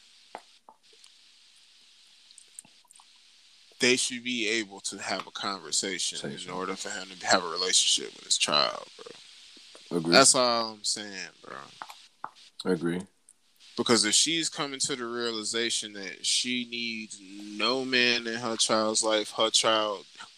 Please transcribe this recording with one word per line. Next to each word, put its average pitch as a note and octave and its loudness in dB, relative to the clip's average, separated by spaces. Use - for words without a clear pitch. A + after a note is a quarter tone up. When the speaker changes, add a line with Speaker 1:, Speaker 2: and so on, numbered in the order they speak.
Speaker 1:
they B2+ 6
should B2 -2
be A#2+ -2
able G2+ -2
to - -8
have G#2 -4
a - -18
conversation F#2 -4
Speaker 2:
Conversation. F2+ -10
Speaker 1:
in F2+ -6
order F#2+ -4
for G2 -8
him F#2+ -10
to F#2 -8
have G#2 4
a F2 -4
relationship E2+ 2
with - -18
his - 2
child, A1+ 2
bro. - -2
Speaker 2:
Agree. E2+ 0
Speaker 1:
That's C3 8
all A#2 2
I'm G#2 -20
saying, G2 -6
bro. - -14
Speaker 2:
Agree. F2 0
Speaker 1:
Because A2+ 4
if G#2+ 2
she's D#3+ 2
coming C#3 -6
to C#3+ -2
the B2 -6
realization A#2 -2
that F#2+ -8
she B2 0
needs A#2 -8
no G#2 -4
man B2 2
in A2+ -4
her A#2 -4
child's A2 2
life, A2 2
her A2+ 2
child, G#2+ 2